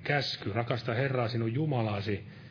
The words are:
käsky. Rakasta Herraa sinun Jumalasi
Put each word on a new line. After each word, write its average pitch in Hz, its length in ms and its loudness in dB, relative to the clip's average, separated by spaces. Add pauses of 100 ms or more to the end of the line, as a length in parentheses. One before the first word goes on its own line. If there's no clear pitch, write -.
käsky. 135 500 0
Rakasta 117 420 0
Herraa 127 340 2
sinun 117 260 0
Jumalasi 110 680 0 (260)